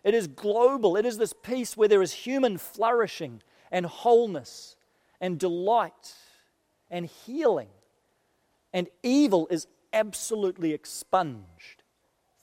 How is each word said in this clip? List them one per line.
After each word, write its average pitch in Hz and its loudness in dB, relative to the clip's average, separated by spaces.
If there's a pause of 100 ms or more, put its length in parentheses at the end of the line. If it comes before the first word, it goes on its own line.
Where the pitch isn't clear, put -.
It 202 2
is 220 0
global. 208 2
It 220 0
is 226 -2
this 220 -2
peace 240 -8
where 214 6
there 202 6
is 170 -2
human 247 -2
flourishing 202 -2 (300)
and 180 -2
wholeness 220 0 (420)
and 180 -4
delight 185 -2 (760)
and 175 -8
healing. 220 -2 (1040)
And 180 -2 (140)
evil 247 4
is 165 -2 (280)
absolutely 190 -2
expunged 120 -6 (580)